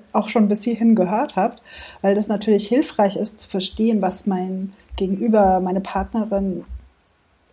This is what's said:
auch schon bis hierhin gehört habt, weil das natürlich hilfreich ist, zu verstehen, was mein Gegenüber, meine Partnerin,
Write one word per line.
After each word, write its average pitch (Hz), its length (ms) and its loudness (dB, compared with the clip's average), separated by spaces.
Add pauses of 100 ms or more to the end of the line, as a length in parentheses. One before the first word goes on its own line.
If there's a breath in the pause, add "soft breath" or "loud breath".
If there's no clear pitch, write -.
(140)
auch 214 160 -2
schon 214 180 4
bis 208 160 0
hierhin 226 320 4
gehört 214 400 0
habt, 202 260 -2 (400 loud breath)
weil 196 140 4
das 208 120 0
natürlich 208 400 0
hilfreich 226 500 2
ist, 214 220 -4
zu - 100 -12
verstehen, 214 520 0
was 185 240 -2
mein 190 480 -4 (220 soft breath)
Gegenüber, 196 640 2
meine 185 220 -2
Partnerin, 196 840 -4 (880)